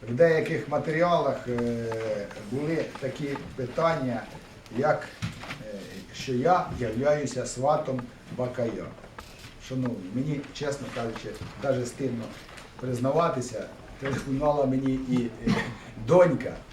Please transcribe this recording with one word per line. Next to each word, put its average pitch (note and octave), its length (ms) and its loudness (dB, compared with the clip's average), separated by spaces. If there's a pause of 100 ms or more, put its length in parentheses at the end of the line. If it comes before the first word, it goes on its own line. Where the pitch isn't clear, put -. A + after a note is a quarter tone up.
В A#2+ 60 0
деяких D#3+ 540 6
матеріалах, D#3 800 2
е, A#2+ 100 0 (920)
були D3 340 0 (160)
такі C#3 280 -4 (280)
питання, B2+ 680 0 (560)
як, D3 300 2 (140)
е, - 560 -8 (360)
що - 180 -4
я D#3+ 340 6 (120)
являюся C#3 680 2
сватом C#3 540 2 (360)
Бакая. B2 480 -2 (840)
Шановні, A2+ 460 -4
мені, C#3+ 260 0 (140)
чесно C#3 400 -4
кажучи, A2+ 340 -6 (340)
даже B2 240 2
стидно A#2 380 -2 (560)
признаватися, B2+ 840 2 (360)
телефонувала C#3 680 2
мені C3 260 2
і, B2 380 2 (180)
е, - 60 6 (520)
донька. E3 460 6 (200)